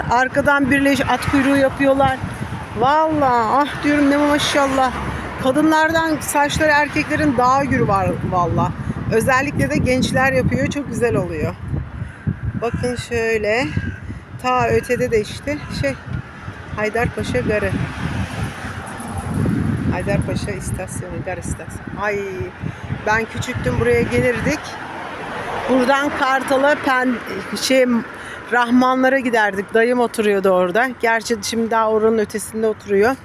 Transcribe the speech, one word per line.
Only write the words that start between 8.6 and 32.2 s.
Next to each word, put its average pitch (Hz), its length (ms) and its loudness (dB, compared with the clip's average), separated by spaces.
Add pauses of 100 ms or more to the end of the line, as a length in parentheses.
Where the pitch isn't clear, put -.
Özellikle 254 560 2
de 196 80 0
gençler 254 540 2
yapıyor. 254 360 0
Çok 285 200 -4
güzel 226 280 0
oluyor. 175 400 -2 (1040)
Bakın 240 340 -2
şöyle. 226 720 0 (720)
Ta 254 260 2
ötede 233 440 0
de 220 100 4
işte - 360 -6 (240)
şey, 269 120 0 (840)
Haydarpaşa 214 640 -2
Garı. 208 320 0 (2250)
Haydarpaşa 196 600 -2
istasyonu, 185 600 -8 (120)
gar 180 120 -6
istasyonu. - 640 -10
Ay, 208 180 -2 (840)
ben 220 200 2
küçüktüm, 247 540 -4
buraya 240 220 4
gelirdik. 240 580 0 (1120)
Buradan 269 500 2
Kartal'a, 269 560 2
Pen-, 254 420 0 (440)
şey, 262 240 4 (680)
Rahmanlara 254 680 4
giderdik. 214 540 0
Dayım 240 260 4
oturuyordu 208 500 2
orada. 185 400 2 (100)
Gerçi 226 420 0
şimdi 226 300 -2
daha 226 180 2
oranın 220 280 4
ötesinde 214 500 -2